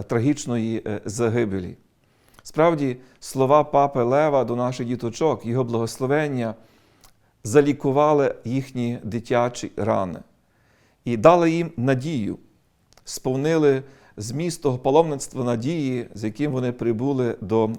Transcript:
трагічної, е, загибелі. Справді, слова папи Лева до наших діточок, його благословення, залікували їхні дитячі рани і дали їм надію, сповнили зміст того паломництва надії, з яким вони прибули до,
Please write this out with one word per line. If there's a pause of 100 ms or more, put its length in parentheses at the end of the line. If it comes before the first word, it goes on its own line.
трагічної,
е,
загибелі. (680)
Справді, (240)
слова
папи
Лева
до
наших
діточок,
його
благословення, (880)
залікували (100)
їхні
дитячі
рани (840)
і
дали
їм
надію, (680)
сповнили (340)
зміст
того
паломництва
надії,
з
яким
вони
прибули
до,